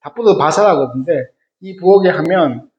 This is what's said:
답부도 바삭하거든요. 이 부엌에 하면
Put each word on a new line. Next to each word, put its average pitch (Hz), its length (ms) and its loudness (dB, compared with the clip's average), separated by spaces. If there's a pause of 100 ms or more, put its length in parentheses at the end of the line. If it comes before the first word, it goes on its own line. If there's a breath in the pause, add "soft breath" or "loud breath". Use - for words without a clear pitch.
답부도 226 360 0
바삭하거든요. 143 680 0 (560)
이 185 160 -16
부엌에 190 320 2
하면 160 680 -2